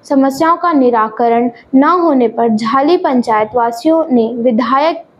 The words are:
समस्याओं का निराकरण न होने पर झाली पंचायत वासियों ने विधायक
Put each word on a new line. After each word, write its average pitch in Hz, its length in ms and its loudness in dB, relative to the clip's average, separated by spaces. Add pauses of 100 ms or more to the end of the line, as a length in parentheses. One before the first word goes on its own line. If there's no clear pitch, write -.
समस्याओं 285 500 0
का 349 160 -2
निराकरण 240 760 0 (240)
न 269 100 4
होने 320 440 2
पर 233 200 -2
झाली 240 500 0
पंचायत 240 560 0
वासियों 269 520 0
ने 240 280 2
विधायक 254 720 -2 (160)